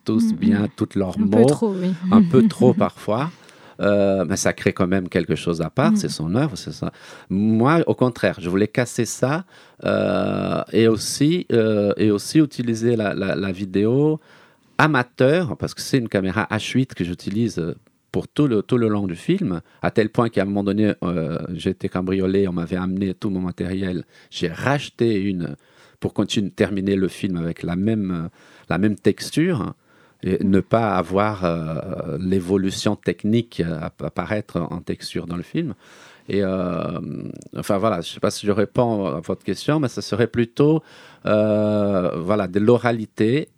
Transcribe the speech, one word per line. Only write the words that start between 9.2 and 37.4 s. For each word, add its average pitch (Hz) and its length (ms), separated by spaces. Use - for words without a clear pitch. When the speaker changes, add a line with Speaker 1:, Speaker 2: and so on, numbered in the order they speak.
Speaker 1:
euh, 98 800
et 113 160
aussi, 143 640
euh, 107 460
et 104 120
aussi 101 280
utiliser 117 580
la, 104 160
la, 95 240
la 98 160
vidéo 107 640
amateur, 139 800
parce - 160
que - 80
c'est - 160
une 113 100
caméra 95 420
H 107 220
huit 127 220
que 92 100
j'utilise 90 680
pour 90 160
tout 147 180
le, 110 160
tout 127 160
le 113 100
long 101 180
du 85 100
film, 127 440
à - 80
tel 110 180
point 117 220
qu'à 101 120
un 95 40
moment 101 180
donné, 101 380
euh, 85 360
j'ai 90 180
été 95 200
cambriolé, 95 580
on 87 60
m'avait 87 220
amené 92 360
tout 110 160
mon 92 120
matériel, 90 640
j'ai - 180
racheté 117 720
une 90 340
pour - 140
continuer, 101 360
terminer 98 460
le 95 120
film 92 280
avec 82 260
la 87 140
même, 95 540
la - 80
même 110 180
texture, 131 800
et 92 200
ne 95 180
pas 110 360
avoir, 92 480
euh, 82 720
l'évolution 95 800
technique 107 640
app-, 82 420
apparaître 87 560
en 85 100
texture - 460
dans 85 100
le 87 60
film. 147 320
Et, 101 140
euh, 90 560